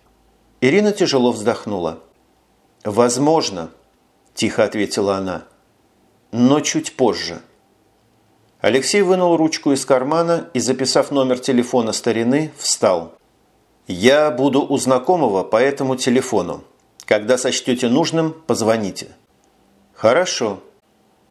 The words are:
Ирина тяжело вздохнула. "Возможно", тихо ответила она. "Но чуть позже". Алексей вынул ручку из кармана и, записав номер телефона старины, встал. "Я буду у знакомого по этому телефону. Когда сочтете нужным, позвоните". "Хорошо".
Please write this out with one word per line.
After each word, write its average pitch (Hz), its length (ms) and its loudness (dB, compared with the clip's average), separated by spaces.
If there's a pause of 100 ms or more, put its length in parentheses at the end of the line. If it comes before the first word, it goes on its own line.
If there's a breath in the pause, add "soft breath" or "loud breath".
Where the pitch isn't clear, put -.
(600)
Ирина 196 320 2
тяжело 139 400 0
вздохнула. 104 680 -4 (840)
"Возможно", 120 880 0 (680)
тихо 113 260 0
ответила 101 540 -2
она. 90 260 -8 (880)
"Но 127 300 2
чуть 156 340 -4
позже". 87 460 -2 (1200)
Алексей 135 400 2
вынул 180 340 2
ручку 156 360 0
из 135 140 -2
кармана 160 680 0
и, 127 60 -2
записав 131 520 0
номер 131 280 0
телефона 120 520 0
старины, 123 640 -2
встал. 87 560 -2 (760)
"Я 135 440 4
буду 139 300 2
у 139 160 0
знакомого 127 640 0
по 107 140 0
этому 131 380 0
телефону. 113 680 -2 (420)
Когда 107 320 0
сочтете 123 520 -2
нужным, 160 440 -2 (120)
позвоните". 110 600 -2 (840)
"Хорошо". 123 680 0 (720)